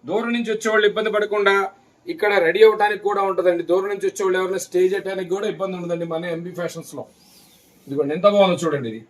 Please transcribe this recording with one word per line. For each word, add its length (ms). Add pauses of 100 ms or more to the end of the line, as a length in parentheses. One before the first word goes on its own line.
దూరం 260
నుంచి 180
వచ్చే 200
వాళ్ళు 180
ఇబ్బంది 240
పడకుండా 400 (580)
ఇక్కడ 180 (140)
రెడీ 220
అవడానికి 400
కూడా 220
ఉంటదండి. 420
దూరం 220
నుంచి 160
వచ్చే 160
వాళ్ళు 160
ఎవరైనా 260
స్టే 140 (120)
చేయడానికి 400
కూడా 200
ఇబ్బంది 260
ఉండదండి 340
మన 240
ఎంబీ 220
ఫ్యాషన్స్ 380
లో. 60 (840)
ఇదిగోండి 300
ఎంత 180
బాగుందో 280
చూడండి 300
ఇది. 160